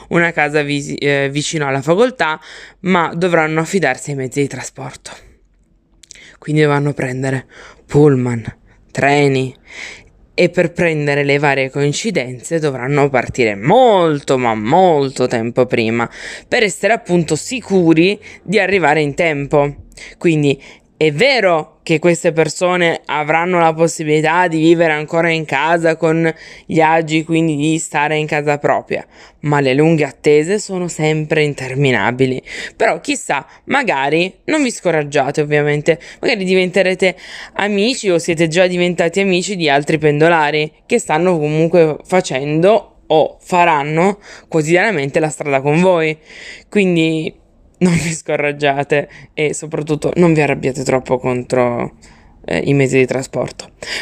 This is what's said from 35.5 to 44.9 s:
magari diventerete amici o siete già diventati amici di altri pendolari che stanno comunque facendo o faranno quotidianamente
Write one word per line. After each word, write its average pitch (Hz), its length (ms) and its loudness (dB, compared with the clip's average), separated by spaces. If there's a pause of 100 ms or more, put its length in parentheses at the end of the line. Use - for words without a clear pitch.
magari 220 260 -2
diventerete 185 720 0 (420)
amici 208 520 -2
o 175 80 2
siete 165 320 0
già 180 180 2
diventati 175 540 0
amici 185 340 0
di 170 140 -2
altri 147 300 2
pendolari 151 720 2 (140)
che 240 120 0
stanno 175 400 0
comunque 156 640 2
facendo 165 1040 0
o 156 320 2
faranno 170 800 0 (300)
quotidianamente 165 720 0